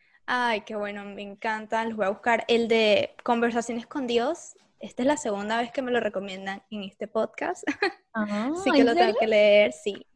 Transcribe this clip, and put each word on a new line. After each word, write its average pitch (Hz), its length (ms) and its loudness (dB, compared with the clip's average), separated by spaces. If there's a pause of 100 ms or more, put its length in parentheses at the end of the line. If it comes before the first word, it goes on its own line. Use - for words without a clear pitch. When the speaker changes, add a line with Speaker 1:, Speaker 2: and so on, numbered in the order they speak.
(260)
Speaker 1:
Ay, 240 360 -2
qué 220 140 -12
bueno, 202 280 -8
me 202 180 -12
encanta. 214 600 -4
Los 226 120 -6
voy 208 100 0
a 190 40 0
buscar. 220 380 0
El 233 200 4
de 220 540 4
Conversaciones 233 640 -2
con 277 200 -6
Dios, 240 500 -2 (240)
esta - 220 -10
es 247 40 2
la 294 100 4
segunda 214 440 -4
vez 240 100 -4
que 277 120 -6
me 247 100 -2
lo 240 80 2
recomiendan 196 680 -6
en 208 140 -10
este 196 240 -12
podcast. - 580 -4
<laughs> - 380 -4 (140)
Speaker 2:
Ah, 208 320 -4
Speaker 1:
Así 359 220 -2
que 302 80 6
Speaker 2:
¿en 262 60 8
Speaker 1:
lo 233 80 2
tengo 349 140 4
Speaker 2:
serio? 427 120 0
Speaker 1:
que 220 60 2
leer, 208 480 6
sí. - 420 -8